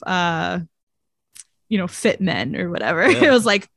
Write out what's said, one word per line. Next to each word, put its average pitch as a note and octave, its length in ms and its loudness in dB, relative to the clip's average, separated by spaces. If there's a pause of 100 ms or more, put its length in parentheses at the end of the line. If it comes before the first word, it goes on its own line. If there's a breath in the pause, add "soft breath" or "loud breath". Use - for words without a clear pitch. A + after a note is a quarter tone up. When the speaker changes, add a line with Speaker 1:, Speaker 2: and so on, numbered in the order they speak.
Speaker 1:
uh, F3 540 -2 (1080)
you G#3+ 100 0
know, F3+ 100 -2
fit - 320 -2
men B2+ 360 -2
or F3 140 -4
whatever. F3 400 0
<laughs> - 0 -
Speaker 2:
Yeah. B3 140 4
Speaker 1:
It D4+ 80 6
was A#3+ 120 4
like G3+ 320 0